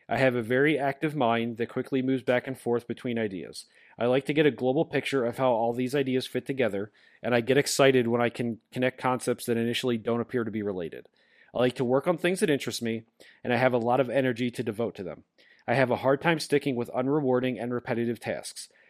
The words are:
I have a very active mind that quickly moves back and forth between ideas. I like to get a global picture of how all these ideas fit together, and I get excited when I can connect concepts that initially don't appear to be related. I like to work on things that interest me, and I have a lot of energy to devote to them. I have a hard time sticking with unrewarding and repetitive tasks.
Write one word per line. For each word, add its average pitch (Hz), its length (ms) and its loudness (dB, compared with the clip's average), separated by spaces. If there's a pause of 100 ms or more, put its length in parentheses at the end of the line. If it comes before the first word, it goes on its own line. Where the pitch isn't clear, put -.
I 113 100 0
have 131 160 4
a 123 80 -2
very 131 360 2
active 143 380 -4
mind 117 400 0
that 113 140 -4
quickly 131 320 -2
moves 131 200 0
back 123 240 0
and 131 120 -10
forth 120 280 -2
between 117 320 -6
ideas. 95 460 -6 (340)
I 117 80 0
like 131 200 2
to 147 80 -2
get 151 120 4
a 143 40 6
global 131 340 0
picture 135 400 -2
of 117 140 -4
how 131 140 2
all 117 200 0
these 127 220 -4
ideas 131 320 0
fit 127 180 -6
together, 107 460 2 (320)
and 120 120 0
I 120 60 6
get 127 160 4
excited 135 520 4
when 120 120 2
I 120 80 4
can 117 300 -4 (120)
connect 127 300 -2
concepts 127 460 -2
that 117 100 0
initially 117 400 0
don't 117 240 -2
appear 117 240 -2
to 113 60 -6
be 104 120 -4
related. 90 440 -6 (480)
I - 40 -4
like 123 180 2
to 135 80 -2
work 127 220 2
on 175 120 0
things 180 220 0
that 196 100 2
interest 123 320 -2
me, 113 220 -4 (380)
and 120 100 -2
I 117 40 2
have 123 160 4
a 123 60 2
lot 120 220 2
of 120 100 0
energy 123 400 0
to 123 120 -8
devote 110 340 -4
to 101 60 -10
them. 85 220 -12 (440)
I 117 60 2
have 127 160 4
a 113 60 2
hard 131 240 2
time 165 200 2
sticking 139 340 0
with 117 180 -4
unrewarding 127 680 0
and 123 100 -4
repetitive 117 480 -2
tasks. - 480 -10 (220)